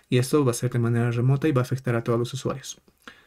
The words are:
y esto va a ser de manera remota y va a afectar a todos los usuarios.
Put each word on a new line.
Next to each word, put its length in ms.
y 80
esto 260
va 80
a 40
ser 160
de 80
manera 300
remota 380
y 60
va 80
a 20
afectar 320
a 80
todos 160
los 140
usuarios. 480